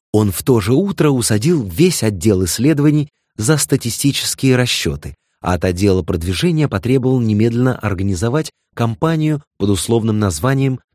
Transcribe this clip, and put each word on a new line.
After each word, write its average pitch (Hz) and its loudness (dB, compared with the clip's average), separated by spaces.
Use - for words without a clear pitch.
Он 104 4
в - -8
то 120 4
же 107 0
утро 170 2
усадил 123 0
весь 113 0
отдел 101 2
исследований 147 2
за 139 0
статистические - 0
расчеты, 82 -2
а 90 0
от 85 -2
отдела 92 2
продвижения 95 -2
потребовал 127 0
немедленно 117 0
организовать 101 -2
кампанию 151 -2
под 101 0
условным 107 0
названием 127 -2